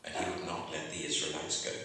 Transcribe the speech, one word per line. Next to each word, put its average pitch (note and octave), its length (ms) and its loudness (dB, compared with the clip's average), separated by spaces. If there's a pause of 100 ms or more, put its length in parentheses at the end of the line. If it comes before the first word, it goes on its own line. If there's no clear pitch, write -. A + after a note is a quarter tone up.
and - 100 -4
he - 160 2
would F2 140 0
not E2+ 260 -2
let D#2 200 -2
the E2 160 -2
Israelites D2+ 580 2
go, - 80 0 (120)